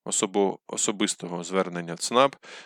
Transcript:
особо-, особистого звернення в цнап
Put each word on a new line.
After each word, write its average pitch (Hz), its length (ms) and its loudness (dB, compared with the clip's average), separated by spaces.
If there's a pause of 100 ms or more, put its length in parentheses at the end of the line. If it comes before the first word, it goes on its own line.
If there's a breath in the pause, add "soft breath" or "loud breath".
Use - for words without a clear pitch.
особо-, 98 600 2
особистого 95 760 -2
звернення 87 500 -2
в 82 60 -10
цнап 131 360 4 (300 loud breath)